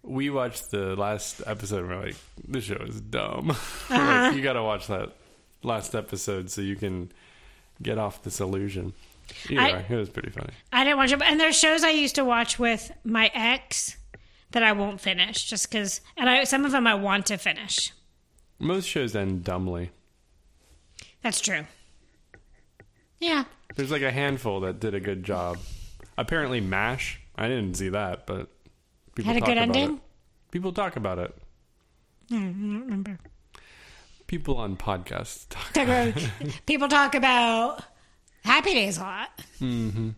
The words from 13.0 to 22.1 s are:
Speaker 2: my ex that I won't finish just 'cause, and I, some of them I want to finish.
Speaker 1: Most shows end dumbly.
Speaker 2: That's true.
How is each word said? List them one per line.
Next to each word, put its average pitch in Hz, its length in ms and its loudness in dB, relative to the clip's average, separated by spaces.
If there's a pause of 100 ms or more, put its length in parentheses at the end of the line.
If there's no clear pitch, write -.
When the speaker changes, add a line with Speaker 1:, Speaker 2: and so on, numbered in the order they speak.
Speaker 2:
my 220 300 4
ex - 600 0 (560)
that 240 100 4
I 220 100 8
won't 202 300 0
finish 190 420 0
just - 260 -4
'cause, 208 300 -2 (160)
and 254 140 4
I, 262 140 6
some 269 200 2
of 269 80 2
them 262 140 4
I 220 80 6
want 196 320 2
to 208 100 0
finish. - 560 -2 (680)
Speaker 1:
Most 180 260 -2
shows 120 300 -2
end 95 260 -2
dumbly. 90 460 -4 (1300)
Speaker 2:
That's - 180 0
true. 165 240 -2 (1500)